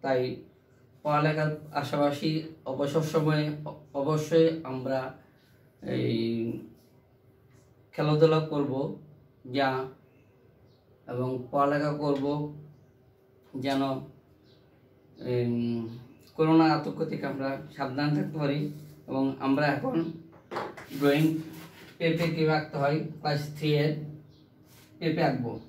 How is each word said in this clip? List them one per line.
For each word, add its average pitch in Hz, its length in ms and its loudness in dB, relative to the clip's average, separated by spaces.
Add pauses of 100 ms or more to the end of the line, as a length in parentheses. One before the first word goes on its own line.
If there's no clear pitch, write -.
তাই 127 340 0 (680)
পড়ালেখার 151 520 2 (180)
পাশাপাশি 143 680 0 (220)
অবসর 143 360 0
সময়ে 151 540 2 (100)
অ-, 151 140 -12 (140)
অবশ্যই 156 720 4
আমরা 131 500 -4 (680)
এই 117 720 0 (1400)
খেলাধুলা 151 460 4
করব 139 560 -2 (640)
যা, 131 300 0 (1200)
এবং 127 440 -4
পড়ালেখা 147 420 2
করব 147 600 -2 (1000)
যেন, 135 260 0
উম, - 2000 -6 (480)
করোনা 160 300 6
আতঙ্ক 151 400 0
থেকে 151 200 -6
আমরা 135 360 -4 (160)
সাবধান 139 380 0
থাকতে - 220 -2
পারি। 143 340 -2 (360)
এবং 135 320 0
আমরা 139 280 2
এখন 165 440 0 (880)
ড্রয়িং 156 400 4 (580)
পেঁপে 165 300 0
কীভাবে 156 300 2
আঁকতে 151 200 -4
হয় 143 280 2 (140)
Class 147 380 -2
three 151 160 2
এর 147 220 4 (1040)
পেঁপে 165 240 2
আঁকবো। 123 460 0